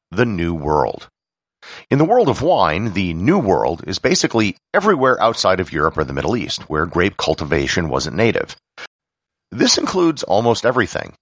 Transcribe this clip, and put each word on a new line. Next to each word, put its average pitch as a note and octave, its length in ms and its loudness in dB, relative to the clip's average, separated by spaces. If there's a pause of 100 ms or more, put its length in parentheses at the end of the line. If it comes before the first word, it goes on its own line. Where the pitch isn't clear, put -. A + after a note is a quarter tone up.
the G#2 160 0
New E2+ 280 -2
World. D2 560 -2 (800)
In C3+ 80 2
the D3 60 4
world G#3+ 240 4
of A2 140 0
wine, A2 500 0
the F2 220 -2
New A#2 260 2
World E2 480 0
is F#2+ 100 -6
basically A2+ 600 0 (160)
everywhere E3+ 480 2
outside F#2+ 400 2
of F2 100 -6
Europe D#2 260 -2
or D#2 60 0
the C2+ 80 -4
Middle C#2 240 -2
East, D2 340 -6
where D#2 160 -2
grape F2 300 0
cultivation D#2 720 -2
wasn't C2+ 300 -4
native. - 400 0 (960)
This D3 240 2
includes E3+ 460 -2
almost A2+ 420 0
everything, A#2+ 560 -2